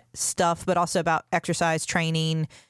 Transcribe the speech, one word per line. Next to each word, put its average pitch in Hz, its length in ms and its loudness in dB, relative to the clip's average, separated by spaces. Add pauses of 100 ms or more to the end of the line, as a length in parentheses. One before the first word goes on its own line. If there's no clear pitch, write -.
(140)
stuff, - 500 0
but 180 120 2
also 175 240 0
about 160 320 0
exercise 170 520 0
training. 160 640 0 (240)